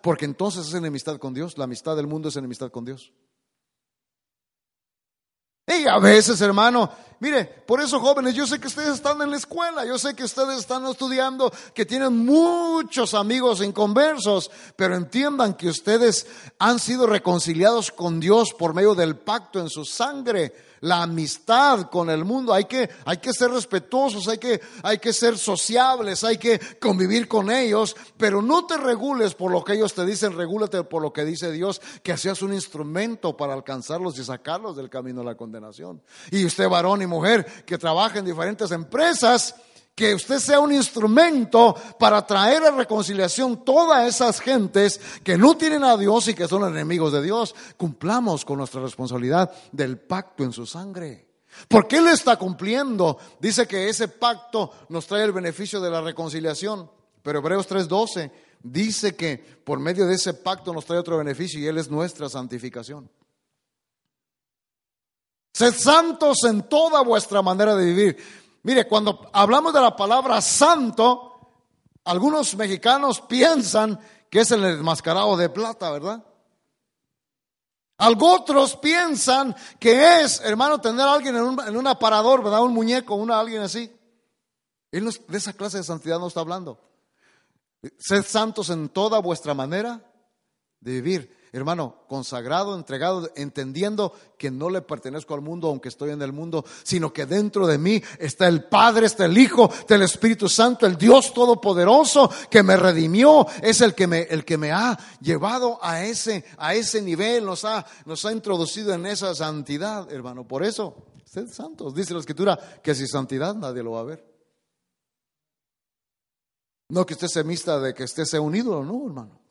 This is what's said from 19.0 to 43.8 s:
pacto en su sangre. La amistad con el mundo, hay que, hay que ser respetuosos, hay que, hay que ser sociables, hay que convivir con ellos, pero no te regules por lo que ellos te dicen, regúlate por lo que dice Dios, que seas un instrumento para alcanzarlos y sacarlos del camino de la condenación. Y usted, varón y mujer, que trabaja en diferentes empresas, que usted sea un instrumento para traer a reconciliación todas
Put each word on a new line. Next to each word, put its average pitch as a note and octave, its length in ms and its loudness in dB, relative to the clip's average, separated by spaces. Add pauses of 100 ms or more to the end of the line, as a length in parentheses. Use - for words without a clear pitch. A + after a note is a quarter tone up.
pacto G#3 420 -6
en D#3+ 120 -8
su D3+ 160 -12
sangre. A#3+ 920 -6
La E3+ 220 0
amistad F#3 840 0
con E3+ 220 -2
el D#3+ 160 -2
mundo, B3 260 -2
hay G3 140 2
que, B3 240 -4 (160)
hay E3+ 100 -2
que B3+ 160 -8
ser B3 180 0
respetuosos, A3 760 -4
hay A3+ 80 -4
que, A3+ 240 -2 (220)
hay G#3 160 -2
que A#3 160 -2
ser A#3 240 0
sociables, A3+ 840 0
hay A3+ 120 0
que A3+ 240 0 (180)
convivir G3+ 480 0
con G#3 240 -2
ellos, A3+ 460 0 (220)
pero G3+ 240 0
no E4 240 2
te E4 100 -4
regules B3 580 -2
por F3+ 160 -6
lo F3 140 -2
que G3+ 100 -2
ellos G3+ 200 -2
te F3+ 100 -4
dicen, G3 320 -4
regúlate F3+ 480 -4
por D#3+ 160 -6
lo D3+ 100 -4
que D3+ 140 -6
dice E3 280 -6
Dios, F3+ 280 -6 (220)
que F3 160 -6
seas F#3+ 240 -6
un G3 100 -6
instrumento F3 840 -6
para C#3 200 -6
alcanzarlos C#3 640 -10
y C3 60 -12
sacarlos D#3 520 -10
del C3 140 -14
camino B2+ 300 -12
de A#2+ 60 -10
la A#2 120 -12
condenación. G#2+ 640 -18 (280)
Y F#3+ 140 0
usted, F#3+ 240 0
varón F3+ 320 2
y F#3+ 60 -4
mujer, F3 400 0 (180)
que F3 140 -8
trabaja F#3 400 -2
en G3 80 -6
diferentes F3+ 440 -6
empresas, A#3+ 840 0 (400)
que G#3+ 180 2
usted B3 280 -2
sea C#4+ 180 4
un D4 140 4
instrumento A#3+ 1040 4 (240)
para G#3 260 4
traer A3+ 380 4
a D4+ 80 6
reconciliación G#3+ 920 -2
todas C#4 440 4